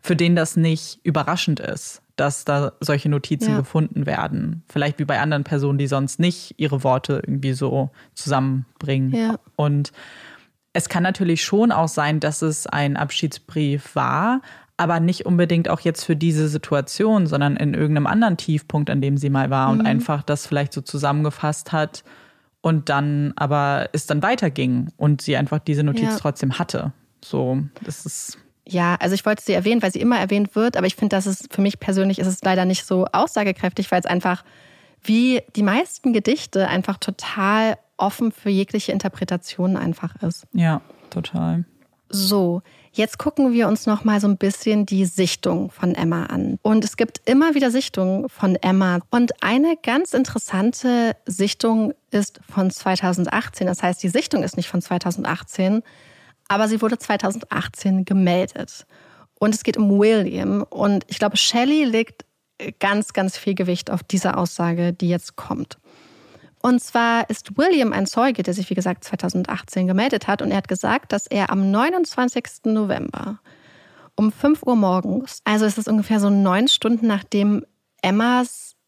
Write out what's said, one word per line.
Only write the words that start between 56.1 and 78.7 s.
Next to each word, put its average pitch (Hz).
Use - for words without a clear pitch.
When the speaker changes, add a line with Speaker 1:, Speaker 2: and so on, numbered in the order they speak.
Speaker 2:
aber 208
sie 214
wurde 226
zweitausendachtzehn 196
gemeldet. 180
Und 214
es 214
geht 214
um 202
William. 202
Und 202
ich -
glaube, 208
Shelley 277
legt 226
ganz, 202
ganz 190
viel 202
Gewicht 180
auf 175
diese -
Aussage, 175
die 175
jetzt -
kommt. -
Und 247
zwar 233
ist -
William 285
ein 196
Zeuge, 233
der 175
sich, 196
wie -
gesagt, 180
zweitausendachtzehn -
gemeldet 202
hat. 202
Und -
er 196
hat 190
gesagt, 214
dass 202
er -
am 196
neunundzwanzigsten 247
November 208
um 214
fünf 294
Uhr 247
morgens, 196
also 214
es 208
ist 220
ungefähr 214
so 202
neun 196
Stunden, 233
nachdem 202
Emmas 233